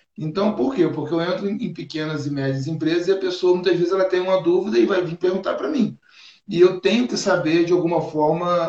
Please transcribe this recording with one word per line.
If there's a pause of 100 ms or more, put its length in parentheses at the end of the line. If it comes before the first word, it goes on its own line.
(160)
Então,
por
quê?
Porque
eu
entro
em,
em
pequenas
e
médias
empresas
e
a
pessoa,
muitas
vezes,
ela
tem
uma
dúvida
e
vai
vir
perguntar
pra
mim. (500)
E
eu
tenho
que
saber,
de
alguma
forma, (200)